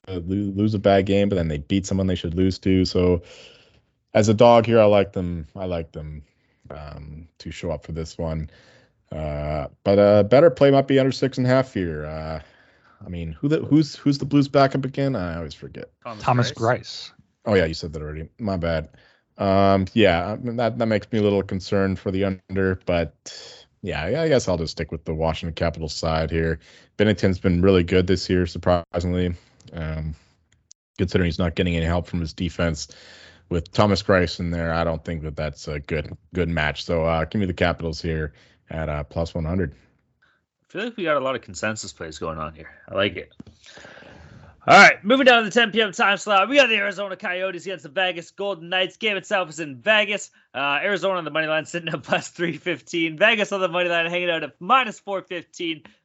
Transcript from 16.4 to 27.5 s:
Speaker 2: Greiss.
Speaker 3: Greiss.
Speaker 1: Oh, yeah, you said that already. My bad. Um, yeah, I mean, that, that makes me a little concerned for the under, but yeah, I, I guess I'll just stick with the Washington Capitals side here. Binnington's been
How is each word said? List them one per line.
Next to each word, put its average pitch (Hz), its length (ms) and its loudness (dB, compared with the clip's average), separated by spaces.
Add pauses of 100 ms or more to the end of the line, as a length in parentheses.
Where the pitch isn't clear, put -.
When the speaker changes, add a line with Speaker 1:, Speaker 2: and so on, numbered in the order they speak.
Speaker 2:
Greiss. 117 260 0
Speaker 3:
Greiss. - 320 -16 (360)
Speaker 1:
Oh, 110 80 0
yeah, 92 100 4
you 80 100 -4
said 80 200 -10
that 76 80 -10
already. 76 260 -10 (100)
My 101 180 -4
bad. 82 340 -4 (480)
Um, 98 540 4
yeah, 92 400 4
I 110 40 -6
mean, 120 200 -8
that, 120 220 -2
that 117 80 0
makes 107 260 -2
me 113 60 -2
a 104 40 2
little 101 200 2
concerned 95 560 -2
for - 120 -6
the 95 140 -2 (240)
under, 95 380 0
but 85 280 0 (680)
yeah, 90 200 -6
I, 117 200 -4
I 160 60 0
guess 131 200 2
I'll 90 80 0
just 82 160 -6
stick - 180 -8
with 80 140 -10
the 82 80 -6
Washington 80 420 -4
Capitals 80 400 -4
side 80 360 -2
here. 82 280 -2 (380)
Binnington's 101 420 2
been 87 220 2